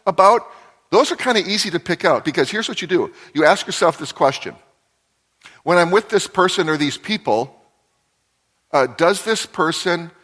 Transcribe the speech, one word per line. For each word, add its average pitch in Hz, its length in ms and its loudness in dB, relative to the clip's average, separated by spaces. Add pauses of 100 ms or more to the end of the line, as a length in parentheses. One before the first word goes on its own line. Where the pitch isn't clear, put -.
about 240 400 4 (460)
those 247 180 4
are 339 60 -6
kinda 240 240 0
easy 196 300 -4
to 170 100 -4
pick - 240 -4
out 143 180 2
because 147 280 -2
here's 220 180 -4
what 240 140 -8
you 180 40 -8
do. 151 280 -2 (180)
You 151 140 2
ask 190 180 4
yourself 175 320 0
this - 160 -12
question. 135 420 -2 (1080)
When 175 160 2
I'm 170 120 4
with 208 200 0
this 202 160 0
person 180 420 0
or 156 80 0
these 143 220 -4
people, 131 600 -4 (1120)
uh, 135 160 2
does 175 360 0
this 220 220 -4
person 170 640 -4 (140)